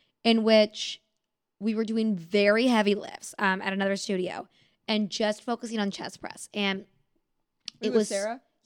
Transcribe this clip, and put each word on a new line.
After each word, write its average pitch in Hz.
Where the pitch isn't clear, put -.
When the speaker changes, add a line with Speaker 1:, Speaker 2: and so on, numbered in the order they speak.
Speaker 1:
in 226
which 214
we 214
were 220
doing 220
very 202
heavy 214
lifts, -
um, 190
at 196
another 196
studio 185
and 214
just 214
focusing 233
on 196
chest -
press. -
And 196
Speaker 2:
Were 202
Speaker 1:
it 226
Speaker 2:
you 247
with 247
Speaker 1:
was 208
Speaker 2:
Sarah? 214